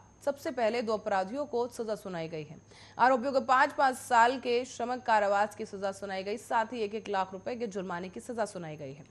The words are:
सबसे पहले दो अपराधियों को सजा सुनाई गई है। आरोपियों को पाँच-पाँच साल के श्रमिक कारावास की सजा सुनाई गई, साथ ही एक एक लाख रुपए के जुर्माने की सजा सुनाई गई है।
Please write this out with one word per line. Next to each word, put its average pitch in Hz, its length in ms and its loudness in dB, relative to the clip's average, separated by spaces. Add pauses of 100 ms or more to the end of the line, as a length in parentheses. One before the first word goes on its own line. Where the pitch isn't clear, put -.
(260)
सबसे 285 260 -2
पहले 240 300 0
दो 220 120 -2
अपराधियों 208 520 -2
को 240 220 -2
सजा 220 280 -6
सुनाई 180 320 -8
गई 156 160 -8
है। 147 140 -16 (400)
आरोपियों 254 360 4
को 254 80 6
पाँच-पाँच 262 560 4
साल 240 420 6
के 240 260 0
श्रमिक 247 380 -4
कारावास 208 520 4
की 220 100 -8
सजा 196 260 -4
सुनाई 190 320 -6
गई, 208 140 -4
साथ 226 360 -2
ही 247 60 -4
एक 208 160 -4
एक 208 140 -8
लाख 190 240 0
रुपए 190 220 -6
के 233 120 -6
जुर्माने 185 420 -6
की 208 100 -12
सजा 226 260 -4
सुनाई 170 300 -8
गई 143 180 -10
है। 143 180 -18